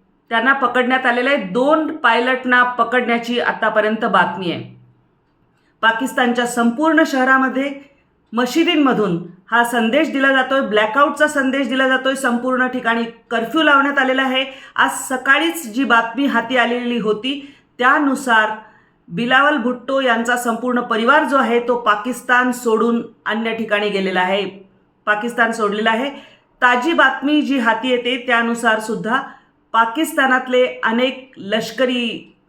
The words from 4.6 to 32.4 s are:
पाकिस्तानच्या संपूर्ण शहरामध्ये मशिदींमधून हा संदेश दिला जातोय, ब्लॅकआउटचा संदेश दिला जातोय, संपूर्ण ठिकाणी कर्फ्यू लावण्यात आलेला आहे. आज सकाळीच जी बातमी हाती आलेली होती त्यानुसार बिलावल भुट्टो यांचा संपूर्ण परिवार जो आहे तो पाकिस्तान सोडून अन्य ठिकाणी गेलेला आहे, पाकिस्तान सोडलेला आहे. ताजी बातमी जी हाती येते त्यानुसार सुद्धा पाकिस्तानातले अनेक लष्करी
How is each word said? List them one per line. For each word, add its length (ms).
पाकिस्तानच्या 640
संपूर्ण 600
शहरामध्ये 720
मशिदींमधून 920
हा 140
संदेश 460
दिला 220
जातोय, 280
ब्लॅकआउटचा 680
संदेश 400
दिला 200
जातोय, 260
संपूर्ण 520
ठिकाणी 380
कर्फ्यू 320
लावण्यात 360
आलेला 240
आहे. 220
आज 140
सकाळीच 800
जी 120
बातमी 420
हाती 300
आलेली 420
होती 560
त्यानुसार 720
बिलावल 480
भुट्टो 440
यांचा 360
संपूर्ण 440
परिवार 440
जो 120
आहे 320
तो 120
पाकिस्तान 720
सोडून 500
अन्य 280
ठिकाणी 340
गेलेला 320
आहे, 500
पाकिस्तान 460
सोडलेला 380
आहे. 200
ताजी 300
बातमी 500
जी 160
हाती 300
येते 380
त्यानुसार 540
सुद्धा 420
पाकिस्तानातले 1120
अनेक 520
लष्करी 1000